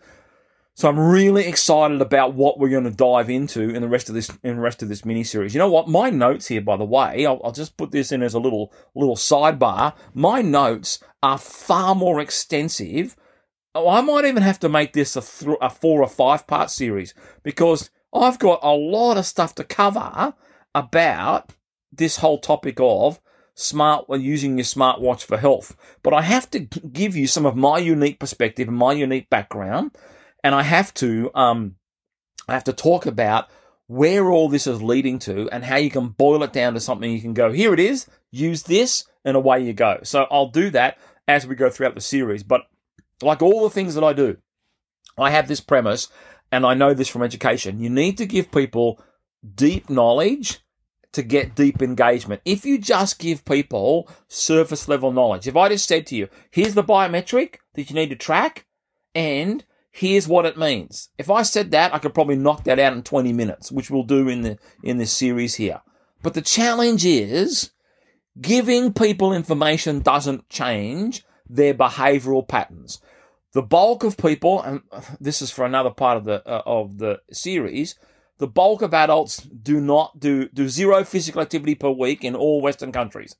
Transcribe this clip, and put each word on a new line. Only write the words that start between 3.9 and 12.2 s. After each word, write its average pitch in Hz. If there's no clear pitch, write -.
of 110
this, 113
in 120
the 117
rest 117
of 107
this 104
mini-series. 110
You 135
know 190
what? 165
My 202
notes 131
here, 110
by 104
the 104
way, 127
I'll, 131
I'll 117
just 147
put 151
this 139
in 127
as 117
a 117
little, 113
little 135
sidebar. 139
My 190
notes 139
are 139
far 185
more 180